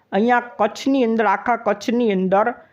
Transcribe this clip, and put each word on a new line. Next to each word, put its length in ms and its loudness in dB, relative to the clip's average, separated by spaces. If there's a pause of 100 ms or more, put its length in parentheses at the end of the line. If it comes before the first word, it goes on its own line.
(120)
અહીંયા 460 0
કચ્છની 500 0
અંદર, 260 0
આખા 320 -2
કચ્છની 500 0
અંદર 300 2 (260)